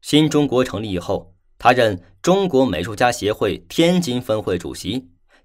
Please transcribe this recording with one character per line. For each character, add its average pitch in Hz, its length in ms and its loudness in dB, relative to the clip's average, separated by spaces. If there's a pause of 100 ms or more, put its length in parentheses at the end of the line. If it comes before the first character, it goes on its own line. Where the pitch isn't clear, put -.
新 151 280 2
中 147 180 2
国 127 160 0
成 104 180 -6
立 113 80 -8
以 90 80 -4
后， - 380 -6 (240)
他 117 140 4
任 110 280 2 (200)
中 190 260 2
国 131 180 2
美 85 160 -4
术 104 140 -8
家 123 160 2
协 104 220 -2
会 101 240 -2 (100)
天 175 340 2
津 123 200 -4
分 110 200 -2
会 95 160 -2
主 76 160 -8
席、 - 360 -8 (360)